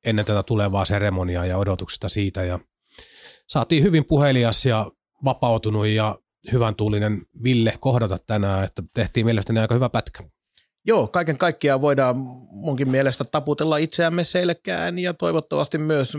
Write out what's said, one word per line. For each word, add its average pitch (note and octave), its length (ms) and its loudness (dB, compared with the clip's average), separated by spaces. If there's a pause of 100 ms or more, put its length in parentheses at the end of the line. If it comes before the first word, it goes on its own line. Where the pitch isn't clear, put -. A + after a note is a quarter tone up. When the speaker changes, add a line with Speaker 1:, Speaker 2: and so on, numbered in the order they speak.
Speaker 1:
ennen G#2+ 200 0
tätä G2+ 180 0
tulevaa G2+ 420 0
seremoniaa F#2 640 0
ja F#2 120 -2
odotuksista F#2+ 500 -4
siitä. G2 360 -2
Ja F2 140 -4 (920)
saatiin C#3+ 340 2
hyvin E3 220 4
puhelias C3 600 4
ja A2 240 0 (340)
vapautunut A2 640 0
ja G#2+ 300 0 (360)
hyvän A#2 220 2
tuulinen G#2+ 480 0 (200)
Ville A#2 380 2
kohdata A2+ 460 0
tänään, G2 380 0
että - 180 -8 (120)
tehtiin A2+ 320 0
mielestäni A2 340 0
aika A2+ 140 0
hyvä B2 140 2
pätkä. - 340 -6 (640)
Speaker 2:
Joo, G3+ 200 4
kaiken D#3+ 320 -2
kaikkiaan D3 420 2
voidaan C3+ 360 2 (340)
munkin C3+ 400 -2
mielestä C3+ 420 0
taputella D3 440 0
itseämme E3 480 0
selkään F3 760 -2
ja F3+ 160 -4
toivottavasti D#3 640 -2
myös D3+ 400 -2